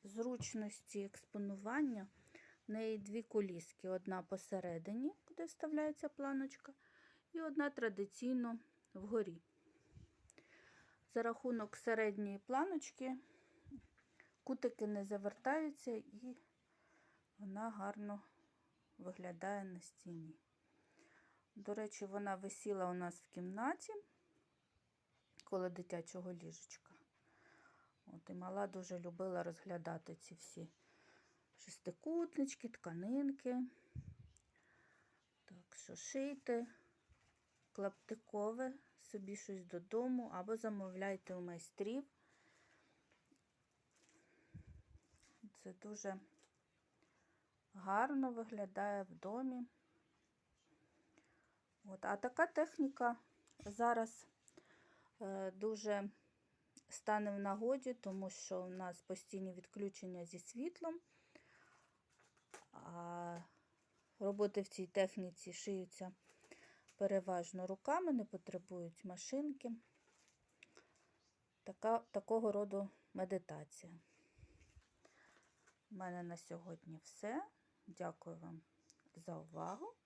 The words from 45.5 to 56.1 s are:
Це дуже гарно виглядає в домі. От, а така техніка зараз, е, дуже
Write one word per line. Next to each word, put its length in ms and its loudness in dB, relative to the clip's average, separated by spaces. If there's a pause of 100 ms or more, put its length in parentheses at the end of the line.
Це 100 -10
дуже 460 -4 (1500)
гарно 580 4
виглядає 720 -2
в 120 -10
домі. 500 -2 (2250)
От, 200 -6
а 100 6
така 320 6
техніка 680 4 (500)
зараз, 640 4 (920)
е, 300 -2
дуже 580 0 (800)